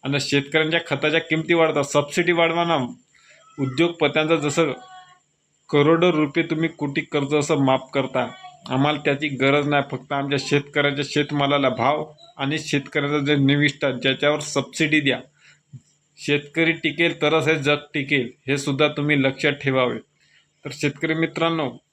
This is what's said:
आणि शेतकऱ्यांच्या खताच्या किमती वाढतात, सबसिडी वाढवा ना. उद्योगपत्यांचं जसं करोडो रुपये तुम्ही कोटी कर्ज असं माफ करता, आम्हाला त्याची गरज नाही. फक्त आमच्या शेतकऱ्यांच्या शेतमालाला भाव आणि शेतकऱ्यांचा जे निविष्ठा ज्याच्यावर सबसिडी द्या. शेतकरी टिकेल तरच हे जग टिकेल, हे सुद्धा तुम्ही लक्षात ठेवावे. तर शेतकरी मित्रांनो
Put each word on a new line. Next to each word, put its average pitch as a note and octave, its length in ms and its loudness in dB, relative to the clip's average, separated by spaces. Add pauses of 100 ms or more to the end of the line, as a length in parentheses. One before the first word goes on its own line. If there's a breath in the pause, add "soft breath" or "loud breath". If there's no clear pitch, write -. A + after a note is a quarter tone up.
आणि C#3 160 -2
शेतकऱ्यांच्या D#3 640 0
खताच्या D3+ 340 0
किमती D#3+ 340 0
वाढतात, D3+ 300 2
सबसिडी D#3 480 0
वाढवा E3+ 320 2
ना. D#3+ 200 0 (760 soft breath)
उद्योगपत्यांचं D#3 800 0
जसं D3 340 0 (960)
करोडो E3 420 4
रुपये D3+ 300 0
तुम्ही E3 280 -2
कोटी D3 320 -6
कर्ज C#3+ 320 -4
असं C#3+ 300 2
माफ C3 300 2
करता, C3 320 -2 (420)
आम्हाला C#3 360 0
त्याची D3 320 0
गरज C#3 320 2
नाही. D3 220 2
फक्त C3+ 220 -8
आमच्या C#3 280 -2
शेतकऱ्यांच्या C#3+ 680 0
शेतमालाला C#3+ 640 0
भाव C3+ 340 0 (320)
आणि C#3+ 220 -4
शेतकऱ्यांचा D3 680 -2
जे D3 100 2
निविष्ठा C#3+ 560 2
ज्याच्यावर C3+ 480 0
सबसिडी D3 600 0
द्या. C3 180 0 (1000 soft breath)
शेतकरी D3 560 0
टिकेल E3 480 -2
तरच D3+ 260 2
हे D#3+ 60 4
जग D3 400 0
टिकेल, C3+ 340 -2 (180)
हे C#3 120 0
सुद्धा C#3+ 300 0
तुम्ही D3 340 0
लक्षात C3+ 320 0
ठेवावे. C3 440 0 (680 soft breath)
तर C#3+ 80 -12
शेतकरी D3+ 420 -2
मित्रांनो D#3+ 540 -2 (240)